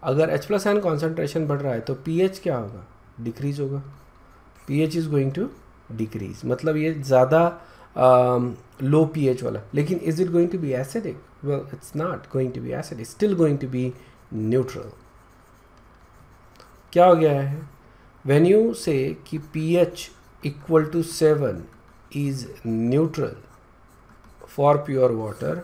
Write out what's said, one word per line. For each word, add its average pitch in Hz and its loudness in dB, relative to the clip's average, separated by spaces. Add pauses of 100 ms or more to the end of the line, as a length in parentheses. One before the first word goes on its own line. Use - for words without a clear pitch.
अगर 151 2
एच 151 -2
प्लस 202 -2
आयन 208 2
कॉन्सेंट्रेशन 160 -2
बढ़ 143 -2
रहा 139 -2
है 117 -2
तो 131 -6
पीएच 180 -2
क्या 156 -2
होगा? 107 -10 (360)
डिक्रीज 139 -6
होगा। 139 -6 (840)
पीएच 151 0
is 160 -4
going 139 0
to 214 -4 (440)
decrease, 107 -8
मतलब 151 -2
ये 156 0
ज़्यादा, 135 4 (580)
um, 123 6 (320)
लो 151 4
पीएच 139 0
वाला। 110 -4 (120)
लेकिन 147 -2
is 160 -4
it 180 0
going 170 2
to 185 -6
be 139 -2
acidic? 139 -6 (300)
Well, 143 -4 (100)
it's - -16
not 160 -6
going 131 0
to 127 -10
be 123 -6
acid, 117 -12
it's - -16
still 202 2
going 147 2
to 131 -8
be 127 -4 (680)
neutral। 127 -4 (2000)
क्या 175 8
हो 180 10
गया 151 4
है? 143 -6 (600)
When 147 6
you 208 6 (160)
say 143 -2 (120)
कि 160 -8 (160)
पीएच 170 0 (340)
equal 156 2
to 165 0
seven 139 2 (560)
is 139 -4 (200)
neutral 127 0 (1200)
for 143 4 (120)
pure 131 2
water 117 -6